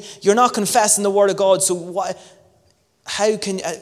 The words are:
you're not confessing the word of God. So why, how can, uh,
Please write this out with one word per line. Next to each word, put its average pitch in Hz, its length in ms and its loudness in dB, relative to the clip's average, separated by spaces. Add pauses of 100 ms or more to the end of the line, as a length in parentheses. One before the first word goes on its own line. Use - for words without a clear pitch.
(220)
you're 202 140 2
not 240 180 4
confessing 208 500 0
the 202 80 0
word 202 180 4
of 185 80 -2
God. 190 260 2
So 185 100 0
why, 180 420 -8 (880)
how 214 320 -2
can, 190 260 -6
uh, 165 200 -8